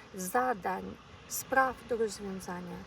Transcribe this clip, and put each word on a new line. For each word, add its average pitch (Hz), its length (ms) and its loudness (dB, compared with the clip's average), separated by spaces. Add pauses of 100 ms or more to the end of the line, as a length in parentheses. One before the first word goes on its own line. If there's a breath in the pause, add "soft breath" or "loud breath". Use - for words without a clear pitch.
(160 loud breath)
zadań, 190 800 0 (320)
spraw - 640 2
do 240 80 2
rozwiązania. 190 880 -2